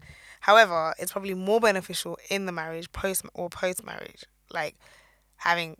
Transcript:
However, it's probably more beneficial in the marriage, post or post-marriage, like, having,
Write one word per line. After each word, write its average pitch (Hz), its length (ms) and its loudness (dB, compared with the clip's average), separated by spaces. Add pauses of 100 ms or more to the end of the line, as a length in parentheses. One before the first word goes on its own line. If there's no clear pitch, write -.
(400)
However, 180 600 6
it's 180 120 -6
probably 196 220 -6
more 190 260 2
beneficial 185 580 0 (120)
in 196 160 -2
the 180 80 -6
marriage, 165 400 -10
post - 400 -4
or 175 160 -8
post-marriage, - 760 -8 (280)
like, 165 260 -6 (580)
having, 170 440 -2